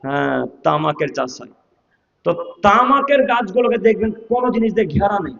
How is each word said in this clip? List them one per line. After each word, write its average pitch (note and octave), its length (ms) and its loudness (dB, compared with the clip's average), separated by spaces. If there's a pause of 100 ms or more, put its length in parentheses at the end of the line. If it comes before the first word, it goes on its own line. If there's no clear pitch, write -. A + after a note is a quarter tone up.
হ্যাঁ, C#3 340 -2 (240)
তামাকের D3+ 540 0
চাষ B2+ 220 -4
হয়। - 140 -20 (720)
তো F3 60 2 (340)
তামাকের C4 560 4 (100)
গাছগুলোকে A#3 460 0 (100)
দেখবেন G#3+ 240 2 (200)
কোনো B3 240 0
জিনিস A3+ 180 0
দিয়ে F#3+ 220 0
ঘেরা G3+ 300 0
নেই B2+ 140 -10